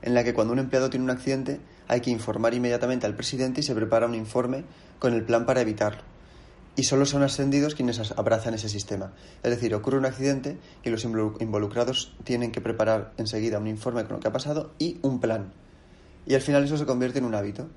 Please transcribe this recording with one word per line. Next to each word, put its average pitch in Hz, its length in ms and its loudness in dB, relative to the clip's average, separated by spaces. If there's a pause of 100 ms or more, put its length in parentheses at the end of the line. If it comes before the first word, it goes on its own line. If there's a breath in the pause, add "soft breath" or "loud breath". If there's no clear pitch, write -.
en 120 120 0
la 120 100 6
que 120 100 2
cuando 113 180 2
un 127 60 2
empleado 131 320 2
tiene 127 140 -2
un 127 60 0
accidente 135 500 -2 (280 loud breath)
hay 120 120 2
que 123 100 -2
informar 110 440 0
inmediatamente 120 520 0
al 101 80 -2
presidente 127 460 -2
y - 40 0
se 131 100 -2
prepara 110 320 2
un 117 80 -2
informe 123 500 -2 (340 loud breath)
con 120 160 2
el 110 100 0
plan 117 220 4
para 127 160 4
evitarlo. 107 400 0 (720 loud breath)
Y 135 80 0
solo 139 220 4
son 139 160 2
ascendidos 139 520 2
quienes 123 240 0
as-, 107 180 -4
abrazan 110 380 2
ese 107 140 -6
sistema. 98 440 -6 (300 loud breath)
Es 120 80 2
decir, 113 240 0
ocurre 131 240 0
un 135 60 2
accidente 135 540 -2 (260 loud breath)
y 123 60 -2
los 107 140 -2
involu-, 110 360 0
involucrados 110 760 -2 (100)
tienen 120 280 -2
que 120 80 -4
preparar 110 560 0
enseguida 110 420 -2
un 104 80 -4
informe 117 380 -4
con - 100 -8
lo - 60 -8
que - 80 -2
ha 104 40 -2
pasado 147 460 -4
y 170 240 -2
un 131 160 0
plan. 110 340 -2 (760 loud breath)
Y 135 80 4
al 135 80 6
final 143 200 4
eso 143 140 0
se 147 100 0
convierte 127 320 0
en 127 60 0
un 113 100 -2
hábito. 101 320 -4 (100)